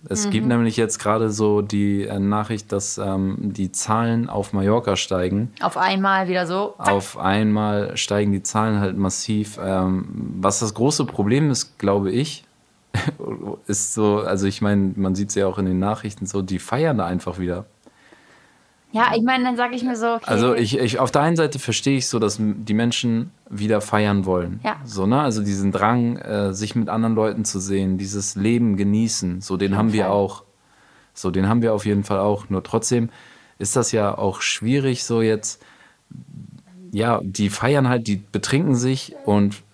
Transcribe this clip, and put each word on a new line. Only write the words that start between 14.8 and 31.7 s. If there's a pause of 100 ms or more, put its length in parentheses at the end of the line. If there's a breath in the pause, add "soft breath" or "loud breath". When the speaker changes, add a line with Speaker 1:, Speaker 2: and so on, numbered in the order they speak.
Speaker 1:
man
sieht's
ja
auch
in
den
Nachrichten
so,
die
feiern
da
einfach
wieder. (1300 soft breath)
Speaker 2:
Ja,
ich
meine,
dann
sag
ich
mir
so,
okay.
Speaker 1:
Also
ich,
ich,
auf
der
einen
Seite
verstehe
ich
so,
dass
m-,
die
Menschen (180)
wieder
feiern
wollen.
Speaker 2:
Ja.
Speaker 1:
So,
ne?
Also
diesen
Drang,
äh,
sich
mit
anderen
Leuten
zu
sehen,
dieses
Leben
genießen,
so
den
Speaker 2:
Auf
jeden
Speaker 1:
haben
wir
Speaker 2:
Fall.
Speaker 1:
auch. (680 soft breath)
So,
den
haben
wir